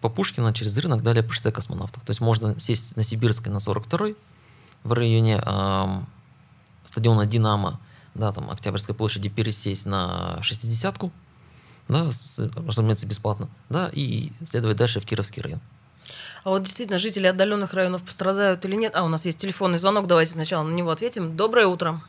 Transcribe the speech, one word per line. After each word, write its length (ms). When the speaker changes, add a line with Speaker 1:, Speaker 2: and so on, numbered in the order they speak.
Speaker 1:
по 80
Пушкина 440
через 240
рынок, 260
далее 200
по 100
шоссе 180
Космонавтов. 520
То 60
есть 120
можно 380
сесть 380
на 60
Сибирской 480
на 80
сорок 260
второй 300
в 100
районе, 520
ам, 640
стадиона 400
«Динамо», 540
да, 160
там, 180
Октябрьской 460
площади 340
пересесть 560
на 560
«шестидесятку», 680
да, 220
с-, 380
разумеется, 400
бесплатно, 400
да, 240
и 380
следовать 320
дальше 220
в 60
Кировский 360
район. 180
Speaker 2:
А 60
вот 140
действительно, 360
жители 280
отдаленных 460
районов 300
пострадают 640
или 100
нет? 200
А, 80
у 60
нас 160
есть 140
телефонный 400
звонок, 280
давайте 260
сначала 300
на 100
него 180
ответим. 460
Доброе 300
утро. 420